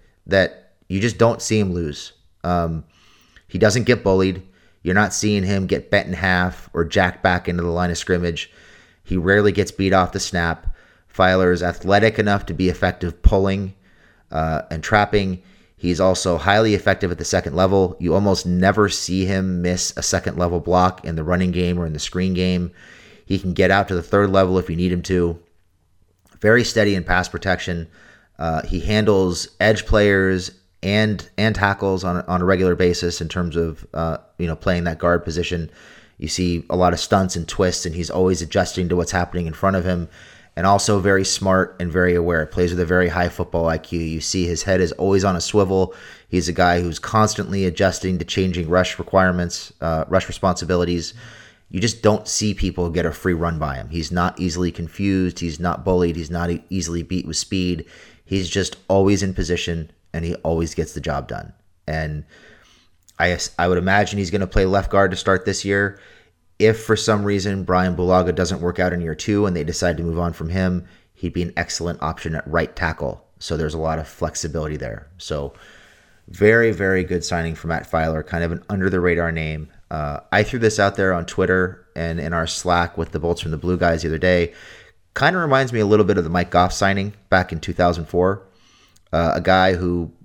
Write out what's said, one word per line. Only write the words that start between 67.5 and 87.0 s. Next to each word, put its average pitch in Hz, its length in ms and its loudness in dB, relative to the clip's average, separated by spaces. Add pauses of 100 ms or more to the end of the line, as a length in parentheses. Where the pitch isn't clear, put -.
Brian 90 320 2
Bulaga 90 380 2
doesn't 90 280 -2
work 87 160 -2
out 90 160 0
in 87 80 -4
year 80 140 -4
two 104 320 0
and 90 80 -2
they 80 80 -4
decide 85 340 -2
to 82 60 -4
move 82 160 -2
on 85 140 -2
from 80 160 -8
him, 90 360 -2 (300)
he'd 87 180 -6
be 90 80 -2
an 87 160 -4
excellent 85 440 -6
option 80 340 -6
at - 120 -8
right 80 260 -2
tackle. 78 520 -6 (140)
So - 180 -6
there's 78 160 -2
a 80 60 -6
lot 80 180 -2
of 78 100 -8
flexibility 76 720 -6
there. 58 400 -12
So 71 360 -8 (720)
very, 113 440 4
very 95 320 0
good 87 220 -4
signing 82 300 -4
for 82 120 -12
Matt 80 220 -6
Feiler, 80 360 -2
kind 85 180 -4
of 82 80 -2
an 85 180 -8
under-the-radar 90 640 0
name. 78 400 -6 (180)
Uh, 73 300 -6 (120)
I 101 120 4
threw 117 160 -4
this 110 200 2
out 98 160 2
there 95 160 2
on 87 140 -2
Twitter 92 600 0 (100)
and 82 240 -6
in 80 140 -6
our 82 140 -2
Slack 85 520 -2
with 80 120 -4
the 80 80 -4
Bolts 85 220 -2
from 80 100 -6
the 80 60 -4
Blue 85 200 -2
guys 82 260 0
the 85 60 -2
other 78 100 -4
day. 87 340 2 (600)
Kind 156 200 0
of 185 60 -2
reminds 135 320 0
me 117 60 -2
a 104 80 2
little 104 180 6
bit 95 140 2
of 87 40 0
the 78 60 -4
Mike 87 220 -2
Goff 90 200 4
signing 98 420 -2 (160)